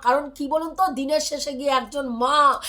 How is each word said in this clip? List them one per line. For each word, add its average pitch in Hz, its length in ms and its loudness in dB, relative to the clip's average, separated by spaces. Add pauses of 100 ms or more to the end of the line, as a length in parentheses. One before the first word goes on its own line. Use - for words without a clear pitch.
কারণ 277 280 2
কি 285 180 -8
বলুন 311 260 -2
তো, 370 120 2
দিনের 277 340 0
শেষে 294 320 -6
গিয়ে 269 180 -2
একজন 262 380 -2
মা 262 600 2